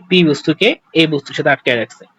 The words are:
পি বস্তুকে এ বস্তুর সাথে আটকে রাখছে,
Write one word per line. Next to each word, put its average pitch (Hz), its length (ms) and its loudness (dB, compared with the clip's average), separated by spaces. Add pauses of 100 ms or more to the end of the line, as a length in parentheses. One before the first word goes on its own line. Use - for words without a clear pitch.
পি 185 180 2
বস্তুকে 156 440 0 (260)
এ 160 120 2
বস্তুর 143 300 -6
সাথে 147 140 -2
আটকে 135 240 -2
রাখছে, 110 300 -8 (140)